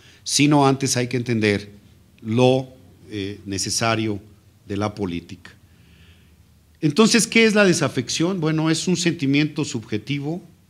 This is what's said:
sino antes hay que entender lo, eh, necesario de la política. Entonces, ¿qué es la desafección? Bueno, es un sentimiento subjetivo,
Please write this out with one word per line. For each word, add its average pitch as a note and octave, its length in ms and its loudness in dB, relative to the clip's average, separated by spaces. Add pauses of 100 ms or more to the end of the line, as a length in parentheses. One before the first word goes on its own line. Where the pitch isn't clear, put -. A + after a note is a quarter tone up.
(240)
sino C#3+ 420 4
antes C3+ 300 0
hay B2 120 -2
que C3 80 -4
entender A2 540 0 (520)
lo, B2+ 460 2 (420)
eh, G2+ 340 -8
necesario G#2+ 760 -2 (460)
de G2+ 100 -8
la G#2 180 -4
política. F2+ 580 -10 (1300)
Entonces, G#3+ 460 2
¿qué A3+ 180 4
es G#3+ 100 4
la G#3 100 4
desafección? E3 760 0
Bueno, D#3 300 0
es D#3+ 160 -2
un F3 100 0
sentimiento D3+ 680 0
subjetivo, C#3 800 -6 (280)